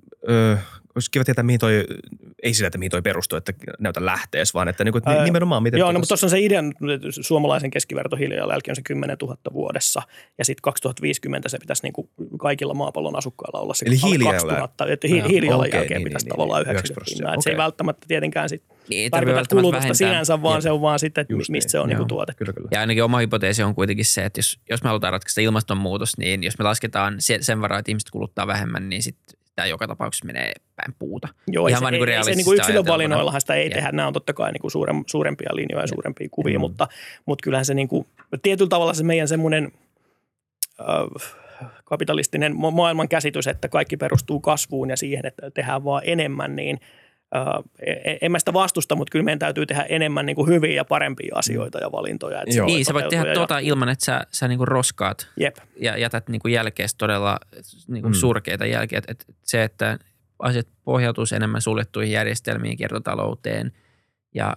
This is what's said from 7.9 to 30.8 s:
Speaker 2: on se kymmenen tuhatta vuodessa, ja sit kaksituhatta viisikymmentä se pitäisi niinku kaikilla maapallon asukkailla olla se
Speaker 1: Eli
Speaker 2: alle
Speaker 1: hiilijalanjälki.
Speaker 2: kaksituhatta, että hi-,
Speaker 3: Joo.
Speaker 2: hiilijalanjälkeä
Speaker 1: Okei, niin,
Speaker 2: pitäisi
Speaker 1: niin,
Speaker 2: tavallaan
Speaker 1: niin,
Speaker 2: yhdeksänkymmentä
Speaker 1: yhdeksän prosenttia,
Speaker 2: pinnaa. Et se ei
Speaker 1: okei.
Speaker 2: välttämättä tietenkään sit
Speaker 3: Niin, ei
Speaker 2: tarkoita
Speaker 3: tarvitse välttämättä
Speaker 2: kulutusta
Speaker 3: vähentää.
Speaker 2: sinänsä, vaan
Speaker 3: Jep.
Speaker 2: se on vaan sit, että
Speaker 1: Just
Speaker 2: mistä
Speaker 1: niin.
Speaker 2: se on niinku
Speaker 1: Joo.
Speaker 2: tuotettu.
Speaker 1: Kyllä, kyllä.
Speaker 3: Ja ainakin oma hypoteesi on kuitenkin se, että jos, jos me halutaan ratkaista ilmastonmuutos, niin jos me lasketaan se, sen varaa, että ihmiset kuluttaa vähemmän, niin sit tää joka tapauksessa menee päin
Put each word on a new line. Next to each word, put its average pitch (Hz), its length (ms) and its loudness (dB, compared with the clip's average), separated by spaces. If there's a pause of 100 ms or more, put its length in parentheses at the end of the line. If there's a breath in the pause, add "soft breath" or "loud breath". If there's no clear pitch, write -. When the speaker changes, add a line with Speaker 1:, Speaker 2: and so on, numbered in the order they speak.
Speaker 2:
on 139 60 -4
se 131 60 -10
kymmenen 139 360 -4
tuhatta 135 340 -8
vuodessa, - 500 -2 (360 loud breath)
ja 139 60 -2
sit 135 160 -2
kaksituhatta 131 420 -4
viisikymmentä - 460 -4
se 123 100 -4
pitäisi - 240 -4
niinku - 280 -8 (280)
kaikilla 143 360 -2
maapallon 143 440 -4
asukkailla - 420 -8
olla - 140 -6
se - 120 -2
Speaker 1:
Eli 120 160 6
Speaker 2:
alle 185 80 4
Speaker 1:
hiilijalanjälki. 101 360 4
Speaker 2:
kaksituhatta, - 400 -2
että 147 220 -2
hi-, 170 100 6
Speaker 3:
Joo. 143 100 2
Speaker 2:
hiilijalanjälkeä - 540 4
Speaker 1:
Okei, - 160 -2
niin, - 60 -2
Speaker 2:
pitäisi - 220 -4
Speaker 1:
niin, - 40 -10
Speaker 2:
tavallaan 76 320 0
Speaker 1:
niin, - 80 -2
Speaker 2:
yhdeksänkymmentä - 300 -4
Speaker 1:
yhdeksän - 160 -10
prosenttia, - 100 -4
Speaker 2:
pinnaa. - 80 -2
Et - 80 0
se 156 80 0
ei 160 40 -2
Speaker 1:
okei. 156 100 0
Speaker 2:
välttämättä - 440 -4
tietenkään 151 400 -2
sit - 140 -8 (260)
Speaker 3:
Niin, 101 140 0
ei 120 80 0
Speaker 2:
tarkoita - 0 -
Speaker 3:
tarvitse 127 260 2
välttämättä 156 260 4
Speaker 2:
kulutusta 175 200 4
Speaker 3:
vähentää. - 260 4
Speaker 2:
sinänsä, 160 340 2
vaan 156 140 4
Speaker 3:
Jep. 151 60 0
Speaker 2:
se 160 80 2
on 151 100 2
vaan 151 180 4
sit, 156 200 -2
että 143 140 -2
Speaker 1:
Just 143 180 -2
Speaker 2:
mistä 151 160 0
Speaker 1:
niin. - 40 -2
Speaker 2:
se - 100 2
on 147 80 2
niinku 107 140 2
Speaker 1:
Joo. 117 60 0
Speaker 2:
tuotettu. - 300 -4
Speaker 1:
Kyllä, - 140 -4
kyllä. - 180 -10
Speaker 3:
Ja 104 100 0
ainakin 113 240 4
oma 120 140 4
hypoteesi 110 440 2
on 104 120 2
kuitenkin 101 300 0
se, - 200 2
että 101 140 -4
jos, - 200 -2 (120)
jos 117 120 -2
me 127 60 0
halutaan 104 240 0
ratkaista - 280 -4
ilmastonmuutos, 104 800 0
niin 92 240 -2
jos - 160 -4
me - 40 -2
lasketaan 104 560 0
se, 110 220 0
sen 110 200 0
varaa, 101 180 0
että 107 120 -6
ihmiset 107 200 -4
kuluttaa 104 360 -6
vähemmän, 101 420 -4
niin 98 140 -4
sit 120 140 -6 (400)
tää 92 100 -2
joka 87 220 -2
tapauksessa - 380 -6
menee 58 260 -6 (240)
päin - 220 -10